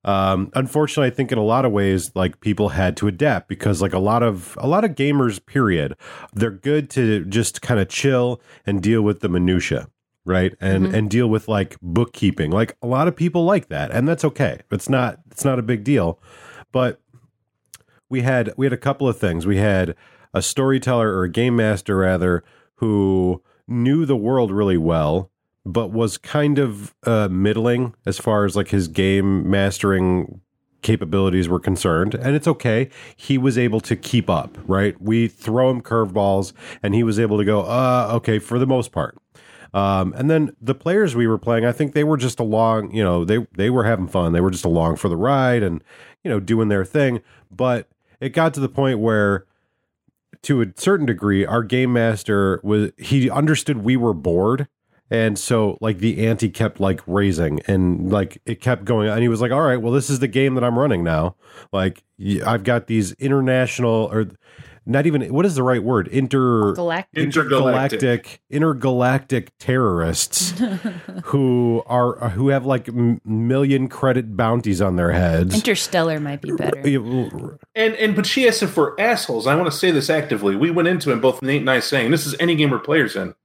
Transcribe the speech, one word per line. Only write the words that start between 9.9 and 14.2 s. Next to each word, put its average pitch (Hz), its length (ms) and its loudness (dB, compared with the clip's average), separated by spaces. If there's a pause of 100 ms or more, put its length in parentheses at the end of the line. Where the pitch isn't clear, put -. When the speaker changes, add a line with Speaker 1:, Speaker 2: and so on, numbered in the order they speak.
Speaker 1:
right? 92 360 0
And, 95 260 2
Speaker 2:
Mm-hmm. 95 80 -2
Speaker 1:
and 107 160 0
deal 117 180 2
with, 107 200 0
like, 101 340 -2
bookkeeping. 90 720 0
Like, 113 280 0
a 120 60 -10
lot 135 220 2
of 170 80 -4
people 170 280 0
like 190 240 0
that, 71 220 -6
and 123 180 0
that's 165 160 0